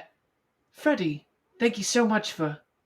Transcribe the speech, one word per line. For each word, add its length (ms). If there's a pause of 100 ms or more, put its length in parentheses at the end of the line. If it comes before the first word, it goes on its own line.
(720)
Freddy, 560 (320)
thank 180
you 60
so 240
much 260
for 260 (260)